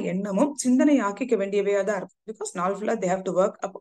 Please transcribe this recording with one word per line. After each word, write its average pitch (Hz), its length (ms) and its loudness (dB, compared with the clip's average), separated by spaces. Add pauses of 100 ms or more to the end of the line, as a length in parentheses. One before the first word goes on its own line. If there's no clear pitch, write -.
எண்ணமும் 196 520 0
சிந்தனை 277 440 4
ஆக்கிக்க 208 360 -2
வேண்டியவையா 196 480 0
தான் 202 160 -2
இருக்கும். - 260 -12
Because 220 300 -10
நாள் 185 200 -2
ஃபுல்லா 220 200 -2
they 185 140 0
have 190 140 -2
to 185 100 -4
work. 196 260 2
அப்போ 190 220 -8